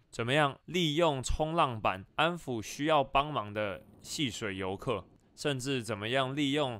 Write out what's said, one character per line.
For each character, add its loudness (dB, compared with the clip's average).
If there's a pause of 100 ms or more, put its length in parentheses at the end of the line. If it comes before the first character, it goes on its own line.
怎 -4
么 0
样 2 (100)
利 2
用 4
冲 0
浪 2
板 -2 (100)
安 2
抚 -4
需 -6
要 6
帮 2
忙 -4
的 -2 (180)
戏 -2
水 -4
游 -2
客， -4 (300)
甚 -2
至 -2
怎 -4
么 -4
样 0
利 0
用 0